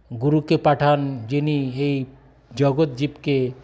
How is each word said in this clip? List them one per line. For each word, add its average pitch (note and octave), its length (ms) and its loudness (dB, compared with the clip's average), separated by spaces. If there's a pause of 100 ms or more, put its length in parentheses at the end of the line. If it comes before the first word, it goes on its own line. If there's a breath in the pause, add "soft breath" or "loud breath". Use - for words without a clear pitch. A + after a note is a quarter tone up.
(120)
গুরুকে D3 440 0
পাঠান, C#3+ 720 2
যিনি C#3+ 460 0
এই C#3 300 -2 (520)
জগৎজীবকে C#3 960 0 (140 loud breath)